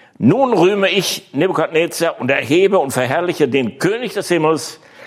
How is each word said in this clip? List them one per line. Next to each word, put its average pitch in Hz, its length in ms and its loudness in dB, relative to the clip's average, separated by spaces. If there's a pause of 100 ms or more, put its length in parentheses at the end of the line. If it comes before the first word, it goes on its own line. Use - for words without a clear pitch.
(180)
"Nun 240 360 2
rühme 196 360 2
ich - 440 -4
Nebukadnezar 160 880 -2
und 127 100 -2
erhebe 165 480 2
und 135 120 -2
verherrliche 143 580 0
den 127 300 -2
König 220 340 -4
des 202 160 -6
Himmels, 160 500 -2 (280)